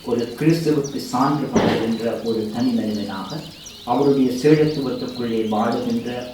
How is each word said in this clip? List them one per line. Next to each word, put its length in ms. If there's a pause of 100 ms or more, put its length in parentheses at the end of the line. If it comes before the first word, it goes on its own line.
ஒரு 200 (140)
கிறிஸ்துவுக்கு 600 (100)
சான்று 440
பகர்கின்ற 600 (100)
ஒரு 160 (140)
தனி 240
மனிதனாக, 640 (440)
அவருடைய 440 (120)
சீடத்துவத்துக்குள்ளே 1080
வாழுகின்ற 600 (260)